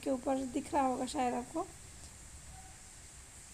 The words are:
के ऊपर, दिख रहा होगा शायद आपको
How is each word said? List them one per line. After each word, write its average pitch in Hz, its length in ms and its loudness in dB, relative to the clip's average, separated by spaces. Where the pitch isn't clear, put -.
के 285 60 2
ऊपर, 269 280 4
दिख 269 360 0
रहा 269 140 8
होगा 254 180 4
शायद 247 280 4
आपको 294 340 0